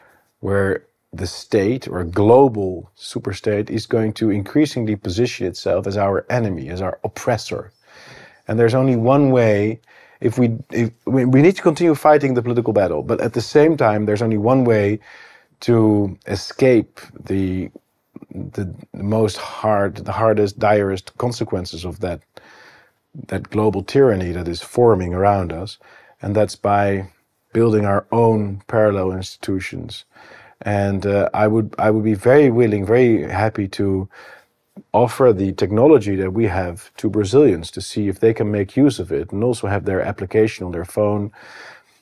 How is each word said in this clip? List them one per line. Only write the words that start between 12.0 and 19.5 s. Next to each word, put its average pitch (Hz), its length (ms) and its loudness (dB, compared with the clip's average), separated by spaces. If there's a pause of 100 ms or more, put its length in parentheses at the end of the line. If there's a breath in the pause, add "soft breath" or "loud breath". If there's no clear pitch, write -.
the 120 80 0
political 117 300 -2
battle, 87 320 0
but 107 160 -2
at 117 140 -4
the 117 80 -4
same 151 340 4
time, 107 300 0
there's 104 160 0
only 113 160 0
one 123 260 2
way 107 360 2 (640 loud breath)
to 107 560 2 (100)
escape - 720 0 (260)
the, 95 440 -4 (640)
the 95 420 -10 (200)
most 107 440 -2
hard, 101 600 -2